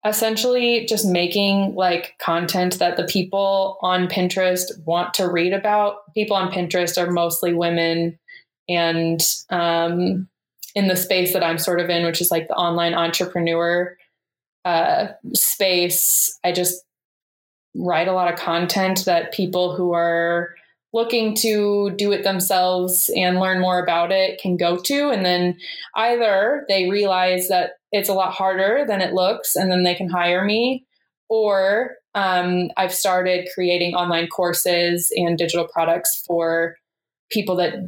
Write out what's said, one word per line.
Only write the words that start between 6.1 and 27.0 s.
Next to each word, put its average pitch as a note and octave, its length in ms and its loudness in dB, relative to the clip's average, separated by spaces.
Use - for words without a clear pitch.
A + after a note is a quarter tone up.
People G#3+ 220 0
on F#3 160 0
Pinterest F3 480 -2
are F3 100 0
mostly E3+ 460 0
women E3+ 640 0
and, E3 500 0
um, F3 760 0
in G3 120 2
the F#3 80 2
space F#3 380 0
that F3 100 2
I'm E3 140 0
sort F3 220 0
of E3+ 100 -2
in, E3+ 160 2
which E3 160 -2
is, E3+ 80 2
like, E3 180 0
the - 60 -2
online E3+ 400 0
entrepreneur, E3+ 1040 0
uh, F3 440 2
space, - 1120 0
I F3+ 80 2
just F3+ 340 -2
write F3 340 0
a F#3 60 0
lot F3+ 180 0
of - 60 -6
content F#3 680 -2
that E3+ 280 0
people F3+ 420 -2
who F3+ 200 0
are E3+ 580 0
looking A3+ 420 0
to G3+ 640 0
do G3+ 160 0
it F#3 100 -2
themselves F#3 960 0
and F3+ 220 2
learn F#3 200 0
more F3+ 220 2
about F3 300 0
it F#3+ 280 0
can F3+ 160 -2
go F3 220 0
to. C#4+ 320 -2
And G3 160 0
then F3+ 320 0
either A#3 720 2
they F#3 200 2
realize F#3 600 2